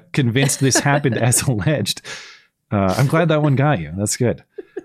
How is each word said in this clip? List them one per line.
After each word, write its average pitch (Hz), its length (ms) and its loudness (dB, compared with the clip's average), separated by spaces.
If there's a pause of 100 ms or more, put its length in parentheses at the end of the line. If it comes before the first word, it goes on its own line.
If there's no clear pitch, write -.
<laughs> - 80 -18
convinced 135 480 0
this 135 180 2
happened 143 380 0
as 120 260 2
alleged. 127 580 -2 (720)
Uh, 95 260 2
I'm 135 100 2
glad 160 200 0
that 151 140 2
one 143 160 2
got 139 220 2
you. 76 180 -10
That's 104 200 -2
good. 117 280 -2 (400)